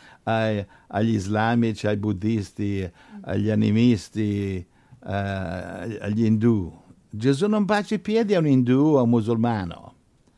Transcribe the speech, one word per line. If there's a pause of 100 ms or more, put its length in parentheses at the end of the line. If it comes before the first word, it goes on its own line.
(240)
ai, (220)
agli
islamici,
ai
buddisti, (320)
agli
animisti, (480)
eh,
agli
indù. (260)
Gesù
non
bacia
i
piedi
a
un
indù,
a
un
musulmano. (420)